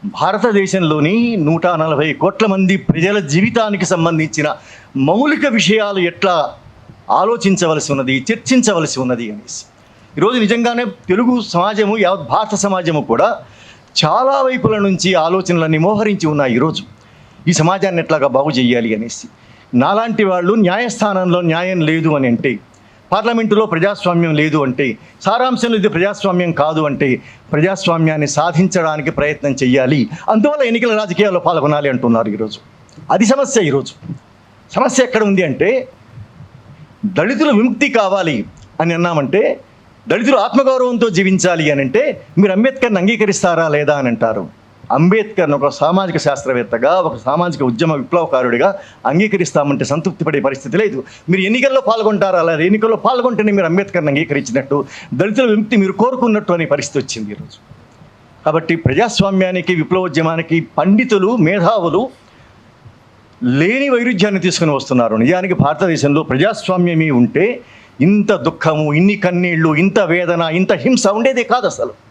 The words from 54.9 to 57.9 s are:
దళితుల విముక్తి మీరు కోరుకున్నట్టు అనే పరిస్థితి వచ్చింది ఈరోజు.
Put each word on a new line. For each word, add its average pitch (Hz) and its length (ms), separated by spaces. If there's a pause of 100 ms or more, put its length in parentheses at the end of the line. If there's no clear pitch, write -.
దళితుల 214 360
విముక్తి 214 260
మీరు 190 160
కోరుకున్నట్టు 220 600
అనే 165 120
పరిస్థితి 143 400
వచ్చింది 107 260
ఈరోజు. - 280 (880)